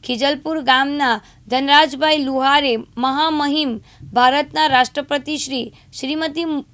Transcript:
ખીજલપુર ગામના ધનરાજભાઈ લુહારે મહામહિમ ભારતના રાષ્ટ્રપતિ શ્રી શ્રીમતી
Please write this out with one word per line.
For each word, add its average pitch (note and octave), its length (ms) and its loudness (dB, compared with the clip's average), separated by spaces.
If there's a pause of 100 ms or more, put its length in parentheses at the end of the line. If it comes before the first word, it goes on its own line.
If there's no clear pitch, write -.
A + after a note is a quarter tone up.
ખીજલપુર C#4+ 560 -2
ગામના C4 600 0 (280)
ધનરાજભાઈ C#4+ 680 2
લુહારે C4+ 580 2 (200)
મહામહિમ C#4+ 840 -2 (320)
ભારતના C#4+ 540 2
રાષ્ટ્રપતિ C#4+ 680 0
શ્રી B3+ 360 -6 (280)
શ્રીમતી D#4 440 -4 (300)